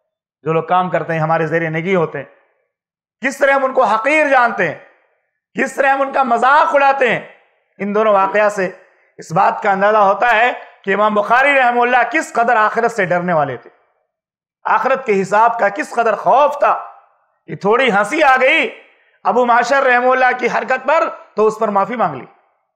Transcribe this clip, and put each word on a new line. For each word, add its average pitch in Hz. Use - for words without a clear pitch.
जो 160
लोग 160
काम 180
करते 160
हैं, 160
हमारे 160
ज़ेरे 165
निगी 165
होते 160
हैं, 131
किस 262
तरह 277
हम 262
उनको 262
हकीर 277
जानते 233
हैं, 127
किस 254
तरह 269
हम 277
उनका 269
मजाक 262
उड़ाते 277
हैं। 160
इन 202
दोनों 214
वाकया 196
से 190
इस 151
बात 208
का 208
अंदाजा 202
होता 202
है 233
कि 190
इमाम 208
बुखारी 247
रहमहुल्लाह 240
किस 302
कदर 233
आखिरत 220
से 202
डरने 175
वाले 139
थे, -
आखिरत 247
के 214
हिसाब 196
का 202
किस 285
कदर 226
खौफ 262
था। 208
कि 160
थोड़ी 240
हंसी 208
आ 269
गई 277
अबू 226
माशर 247
रहमहुल्लाह 254
की 247
हरकत 226
पर 320
तो 208
उस 214
पर 220
माफी 202
मांग 175
ली, 117